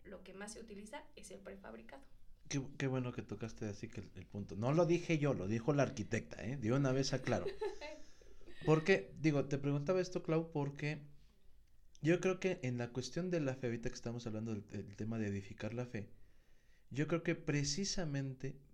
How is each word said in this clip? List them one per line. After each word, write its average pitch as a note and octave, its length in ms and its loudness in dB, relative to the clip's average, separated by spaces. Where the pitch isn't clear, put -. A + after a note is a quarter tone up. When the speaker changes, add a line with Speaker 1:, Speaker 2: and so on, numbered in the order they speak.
Speaker 1:
lo F#3 200 -14
que F#3+ 100 -14
más G#3 200 -10
se - 80 -12
utiliza A3 420 -12
es - 160 -16
el G3 80 -14
prefabricado. G3 640 -14
Speaker 2:
Qué, C#3 120 0
qué C3+ 100 2
bueno B2+ 240 2
que G#2+ 120 -6
tocaste A2 440 -6
así G#2 220 -6
que - 120 -8
el, - 140 -14
el F#2+ 100 -12
punto. G2+ 300 -8
No A#2 160 4
lo E3+ 140 8
dije E3+ 320 4
yo, D3+ 160 4
lo F2+ 140 0
dijo A#2 260 4
la C#3+ 100 6
arquitecta, - 600 -2
¿eh? B2+ 100 -2
De A2+ 160 2
una C3+ 200 6
vez C3+ 220 4
aclaro. A#2 320 2
Speaker 1:
<laughs> - 1200 -6
Speaker 2:
Porque, D#3 540 4
digo, C#3+ 260 4
te D3 120 0
preguntaba C#3+ 440 2
esto, F3+ 220 -2
Clau, E3 280 2
porque D3 500 -2
yo E3+ 180 6
creo F#3+ 200 2
que F#3 240 0
en B2+ 140 0
la A#2+ 140 -2
cuestión E3+ 380 -2
de F3 100 4
la C3+ 160 2
fe, B2+ 120 -2
ahorita A#2 220 -2
que A2+ 60 -4
estamos A#2 320 -6
hablando A2 260 -2
del, G2+ 140 -6
del G2 280 -8
tema A2+ 240 -2
de G#2+ 80 0
edificar G2+ 460 -4
la B2 120 -2
fe, G#2 240 -6
yo D3 180 2
creo E3+ 160 2
que E3 120 2
precisamente C#3+ 1200 0